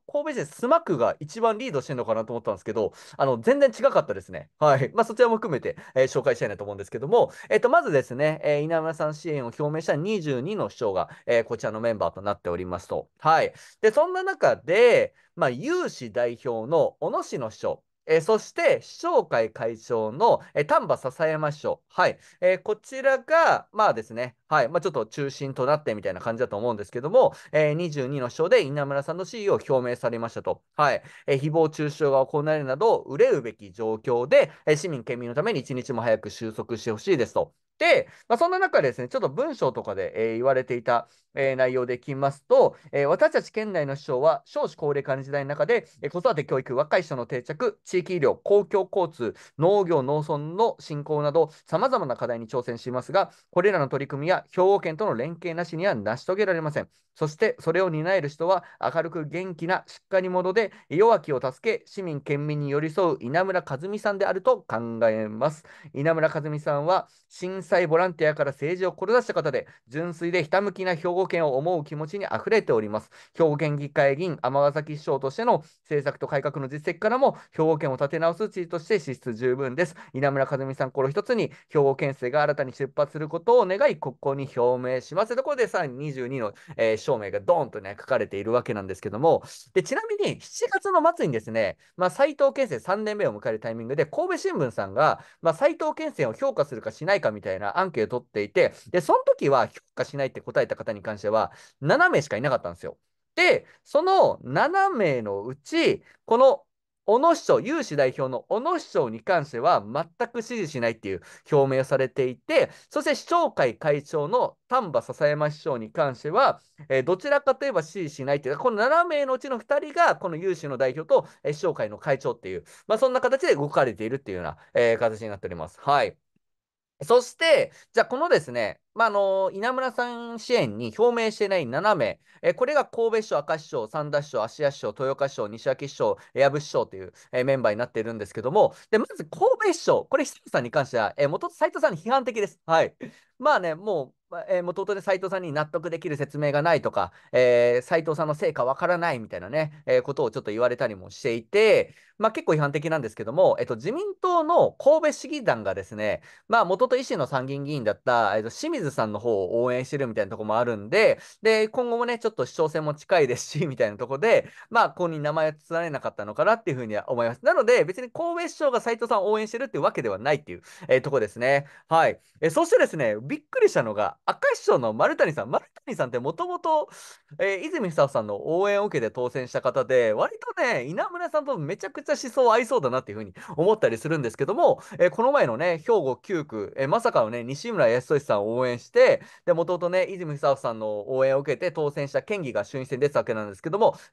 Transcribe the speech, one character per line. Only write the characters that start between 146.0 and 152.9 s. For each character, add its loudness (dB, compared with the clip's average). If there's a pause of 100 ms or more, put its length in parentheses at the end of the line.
る -2
説 -6
明 0
が 2
な 4
い 2
と -2
か、 -2 (220)
え 6
ー、 -2
斉 0
藤 -2
さ -2
ん 0
の -2
成 -2
果 -2
わ 0
か -2
ら 2
な 0
い -4
み -10
た -12
い -8
な -12
ね、 -4
え 4
ー、 2
こ -6
と 0
を 0
ち -8
ょ -4
っ -10
と -6
言 -2
わ 4
れ -2
た -2
り -6
も -18
し -20
て -2
い -8
て、 4 (220)
ま 2
あ、 0
結 -8
構 4
批 2
判 0
的 -4
な 0